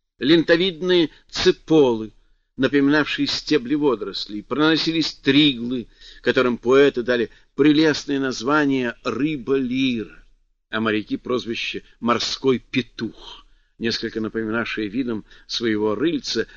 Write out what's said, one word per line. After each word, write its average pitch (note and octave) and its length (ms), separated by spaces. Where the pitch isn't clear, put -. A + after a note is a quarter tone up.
Лентовидные E3+ 920
цеполы, C3 800
напоминавшие C#3 680
стебли C3+ 480
водорослей, G#2 680
проносились D#3 720
триглы, B2+ 720
которым B2 360
поэты C3+ 440
дали A#2 300
прелестное D3 640
название C3 840
«рыба-лира», B2+ 1200
а A2 120
моряки A2 360
прозвище A2 640
«морской A#2 600
петух», - 880
несколько A2+ 440
напоминавшее A2 640
видом A#2 380
своего G#2+ 500
рыльца B2+ 600